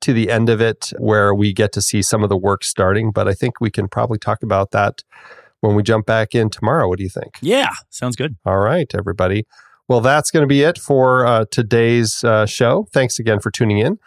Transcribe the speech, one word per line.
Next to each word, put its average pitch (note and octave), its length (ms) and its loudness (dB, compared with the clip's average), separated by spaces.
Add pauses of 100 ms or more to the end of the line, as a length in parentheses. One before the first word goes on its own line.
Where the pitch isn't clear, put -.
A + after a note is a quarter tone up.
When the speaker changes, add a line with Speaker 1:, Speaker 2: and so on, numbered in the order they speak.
Speaker 1:
to D3 100 0
the A2+ 180 0
end A#2 200 2
of A2 100 2
it A2+ 400 -2
where G#2+ 340 2
we G2+ 200 0
get G#2 200 0
to G2+ 80 -4
see G#2 200 -2
some G#2+ 200 0
of G#2 60 2
the G2 100 0
work G2 280 -2
starting. G#2 460 0
But G2+ 180 0
I G2+ 40 0
think - 280 -4
we A2 100 -2
can G2 160 -4
probably A#2 320 -4
talk - 240 -4
about G2 280 0
that G2+ 320 -2 (580)
when G#2 140 2
we G#2 80 2
jump A2 220 0
back A2+ 300 0
in A2 140 2
tomorrow. A#2+ 400 -2
What F#2 80 -2
do G2 60 -8
you F#2 60 -6
think? - 300 -12
Speaker 2:
Yeah, - 320 -2 (200)
sounds B2 260 -8
good. C3 180 -6 (100)
Speaker 1:
All F#2+ 120 0
right, C3+ 360 0
everybody. F#2+ 520 -2 (420)
Well, B2 140 2
that's C#3 300 2
gonna D3+ 160 2
be C#3 140 4
it E3 160 2
for, B2+ 480 2
uh, A2+ 260 2
today's, A#2 720 0
uh, G#2+ 220 2
show. A#2 480 0
Thanks B2+ 260 0
again A2 220 0
for A2 100 -4
tuning G#2+ 280 0
in. D3+ 280 0